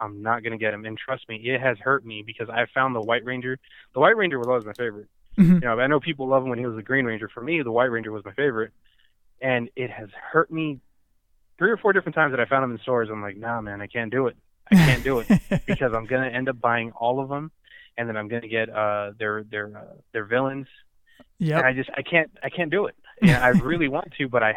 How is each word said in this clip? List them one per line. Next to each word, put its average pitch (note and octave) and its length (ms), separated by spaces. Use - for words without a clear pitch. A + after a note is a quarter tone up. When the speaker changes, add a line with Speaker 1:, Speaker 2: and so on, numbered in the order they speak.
Speaker 1:
I'm G#2 220
not A2+ 200
gonna A2+ 140
get G#2+ 160
'em." G#2 120
And A2 120
trust - 320
me, A2+ 80
it B2 240
has B2+ 160
hurt C3+ 280
me G#2+ 200
because A2+ 240
I A#2 240
found C3 220
the A2+ 60
White A2+ 220
Ranger. B2+ 340
The B2+ 60
White G3 180
Ranger F3 220
was A#2+ 80
always B2 180
my G#2 80
favorite. G#2+ 340
Speaker 2:
Mm-hmm. F3+ 160
Speaker 1:
You F3 80
know, A#2 180
I B2+ 80
know D3 120
people C3+ 280
love C3 160
him C3 60
when A#2+ 100
he B2 60
was A#2 100
the A2 60
Green C3 240
Ranger. A2 240
For - 120
me, D#3 200
the A#2+ 100
White A#2+ 200
Ranger A2 200
was G#2 140
my G2 80
favorite. A2+ 380
And B2 340
it B2+ 160
has G#2+ 180
hurt D#3+ 200
me D#3 280
three F#3 100
or A3 80
four G3+ 160
different F3+ 220
times D#3 160
that C3 80
I A#2 60
found C3+ 180
him B2 80
in A2+ 80
stores. A#2+ 320
I'm G#2+ 100
like, G2+ 160
"Nah, A#2 240
man, G2+ 180
I G2+ 80
can't A2+ 240
do B2+ 140
it. A#2 100
I G#3 40
can't C#3+ 280
do C3+ 160
it - 80
Speaker 2:
<laughs> - 400
Speaker 1:
because B2 260
I'm A2+ 140
gonna C3 220
end B2+ 200
up B2 100
buying A#2 340
all B2 260
of C3+ 120
'em, D3 200
and A#2 140
then G#2+ 80
I'm G#2+ 100
gonna A#2 200
get, A2 220
uh, G#2 500
their, G#2+ 240
their, G#2 240
uh, - 160
their A2 120
villains." C3+ 400
Speaker 2:
Yep. D#3 200
Speaker 1:
And C3 80
I C3 60
just, B2+ 220
I C#3 60
can't, D#3+ 300
I C3+ 60
can't E3 220
do G3 160
it. - 80
Yeah, D#3+ 220
I B2+ 60
really D#3+ 380
Speaker 2:
<laughs> C3+ 100
Speaker 1:
want - 200
to, C#3 100
but A#2+ 140
I A2 140